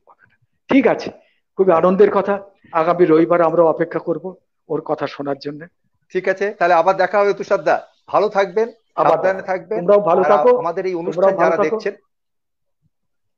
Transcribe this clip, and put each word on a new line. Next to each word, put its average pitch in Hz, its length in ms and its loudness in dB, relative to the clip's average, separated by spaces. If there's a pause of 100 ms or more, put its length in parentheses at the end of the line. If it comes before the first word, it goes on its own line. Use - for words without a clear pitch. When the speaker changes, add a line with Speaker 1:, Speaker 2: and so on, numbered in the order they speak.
Speaker 1:
কথাটা। - 280 -20 (380)
ঠিক 247 140 4
আছে, - 240 -2 (460)
খুবই 190 140 4
Speaker 2:
হ্যাঁ। 165 60 4
Speaker 1:
আনন্দের 190 340 4
কথা। 196 320 -2 (280)
আগামী 175 340 0
রবিবার 165 360 4
আমরা 165 220 2
অপেক্ষা 165 360 -2
করব 170 360 -8 (320)
ওর 151 140 -6
কথা 151 260 -6
শোনার 143 300 -8
জন্য। 147 300 -14 (420)
Speaker 2:
ঠিক 185 180 -6
আছে, 196 260 -2
তাহলে 180 200 0
আবার 175 240 2
দেখা 190 220 0
হবে 202 140 2
তুষার 196 300 -4
দা, 156 240 0 (200)
ভালো 185 220 0
থাকবেন, 202 420 -2 (240)
Speaker 1:
আবার 156 160 2
Speaker 2:
সাবধানে 170 220 0
Speaker 1:
দেখা। 190 120 -12
Speaker 2:
থাকবেন। 190 340 -6
Speaker 1:
তোমরাও 202 200 2
ভালো 190 220 0
Speaker 2:
আর - 160 4
Speaker 1:
থাকো, 247 200 2
Speaker 2:
আমাদের 170 280 -6
এই 185 60 -6
Speaker 1:
তোমরাও 170 140 -6
Speaker 2:
অনুষ্ঠান 180 300 0
Speaker 1:
ভালো 170 140 0
Speaker 2:
যারা 214 140 0
Speaker 1:
থাকো। 175 120 -2
Speaker 2:
দেখছেন, 202 180 -6 (1400)